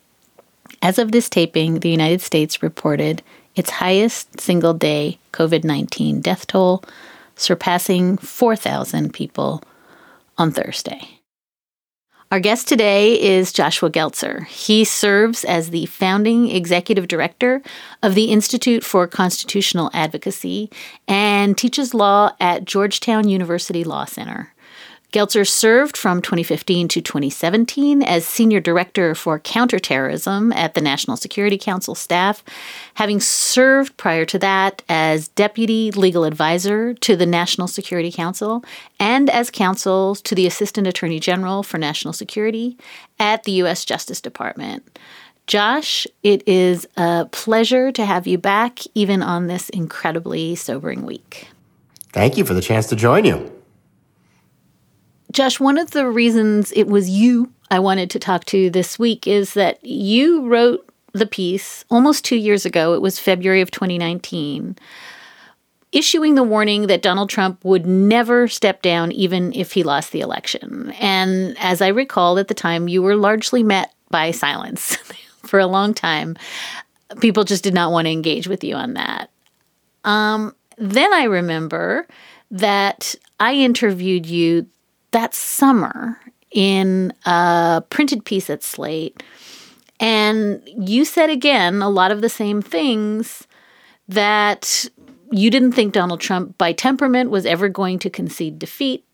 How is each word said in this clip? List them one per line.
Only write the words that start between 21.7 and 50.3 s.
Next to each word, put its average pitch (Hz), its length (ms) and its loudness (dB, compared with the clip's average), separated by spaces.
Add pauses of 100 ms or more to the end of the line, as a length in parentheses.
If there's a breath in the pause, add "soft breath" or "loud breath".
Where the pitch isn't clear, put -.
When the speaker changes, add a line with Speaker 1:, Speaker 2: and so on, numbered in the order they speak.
Speaker 1:
law 202 440 4
at 180 260 0
Georgetown 208 600 0
University 175 560 -2
Law 156 220 -6
Center. - 480 -12 (580 loud breath)
Geltzer 208 320 2
served 240 540 4
from 180 240 0
twenty 170 220 -2
fifteen 170 460 -2
to 170 120 -2
twenty 143 300 -4
seventeen 269 720 2
as - 240 0
senior 220 320 4
director 175 560 0
for 156 240 -2
counterterrorism 196 1120 0
at 160 220 -2
the 165 60 0
National 139 360 -2
Security 202 400 -2
Council 190 380 -6
staff, 185 480 -2 (500 loud breath)
having 208 260 -2
served 269 800 2
prior 165 280 0
to 165 120 -4
that 190 500 0
as 156 420 0
deputy 220 600 0
legal 185 360 2
advisor 180 680 0
to 226 220 2
the 175 100 2
National 175 420 -2
Security 175 440 -6
Council 208 520 -4 (360 loud breath)
and 254 320 2
as 240 180 0
counsel 190 640 0
to 196 220 -6
the 185 100 2
Assistant 196 400 -2
Attorney 170 340 -4
General 185 440 -2
for - 160 -8
National 156 340 -6
Security 226 640 -6 (400 loud breath)
at 220 280 0
the 208 80 -4
U 185 120 2
S 180 200 -4
Justice - 360 -6
Department. - 760 -12 (480 loud breath)
Josh, 226 580 -2 (160)
it 202 260 2
is 180 400 2 (100)
a 170 340 0
pleasure 226 640 2
to 233 120 -2
have 180 220 -2
you 180 100 0
back, 202 440 0 (120)
even 196 300 0
on 175 240 -4
this 175 220 -6
incredibly 165 840 -4